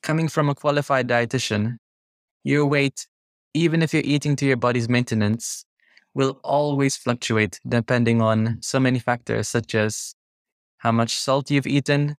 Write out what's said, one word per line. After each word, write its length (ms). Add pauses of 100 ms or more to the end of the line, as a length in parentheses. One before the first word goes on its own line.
Coming 240
from 200
a 80
qualified 520
dietitian, 680 (680)
your 220
weight, 420 (460)
even 280
if 120
you're 120
eating 320
to 80
your 120
body's 320
maintenance, 760 (480)
will 300
always 540
fluctuate 720
depending 540
on 400
so 180
many 200
factors, 480
such 280
as 400 (600)
how 140
much 240
salt 360
you've 160
eaten 520